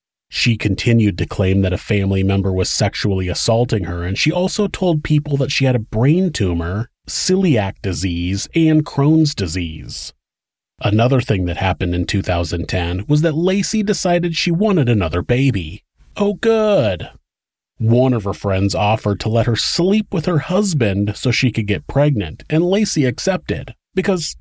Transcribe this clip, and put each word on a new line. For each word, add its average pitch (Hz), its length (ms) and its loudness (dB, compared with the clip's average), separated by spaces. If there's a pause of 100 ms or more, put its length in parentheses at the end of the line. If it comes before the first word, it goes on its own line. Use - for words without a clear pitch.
(280)
She - 280 0
continued 107 640 2
to - 80 -2
claim 98 360 0
that 92 100 0
a 92 60 -2
family 98 440 0
member 98 300 2
was 92 180 0
sexually 95 580 -2
assaulting 113 560 0
her, 87 200 -6
and 95 120 -4
she - 140 0
also 185 380 0
told 165 360 0
people 147 320 0
that 135 160 -2
she 139 120 0
had 127 120 2
a 117 40 0
brain 147 520 2
tumor, 90 580 -2 (180)
celiac 156 720 0
disease, 90 720 -4
and 156 300 4
Crohn's 151 500 2
disease. 85 800 -6 (680)
Another 117 400 2
thing 95 260 0
that 85 100 -4
happened 92 380 -2
in 87 120 0
two 98 160 0
thousand 87 460 -2
ten 90 400 -2
was 151 140 4
that 156 140 0
Lacey 190 460 0
decided 175 540 0
she - 140 -2
wanted 175 380 2
another 87 340 0
baby. 107 640 0 (320)
Oh, 208 180 0
good. 202 760 0 (680)
One 123 340 4
of 110 120 0
her 98 100 -2
friends 98 400 0
offered 104 460 0
to - 80 -2
let 110 180 2
her 117 100 0
sleep 196 560 0
with 180 140 -2
her 175 120 2
husband 123 800 0
so - 140 -2
she 120 220 0
could 107 140 -2
get 104 200 -4
pregnant, 127 640 0
and 160 140 2
Lacey 190 400 0
accepted, 123 720 -4 (200)
because 185 460 -2